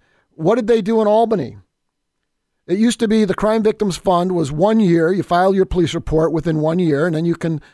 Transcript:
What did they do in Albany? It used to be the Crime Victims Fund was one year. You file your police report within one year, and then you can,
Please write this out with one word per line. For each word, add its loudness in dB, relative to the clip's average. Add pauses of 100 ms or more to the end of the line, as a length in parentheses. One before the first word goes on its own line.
(300)
What -2
did -2
they 2
do 0
in 2
Albany? 0 (1120)
It -2
used 0
to 0
be 2
the -2
Crime 0
Victims -2
Fund 0
was -2
one 0
year. 2
You -2
file 2
your 2
police -2
report -2
within -2
one 0
year, 0
and -4
then -2
you 0
can, -6 (140)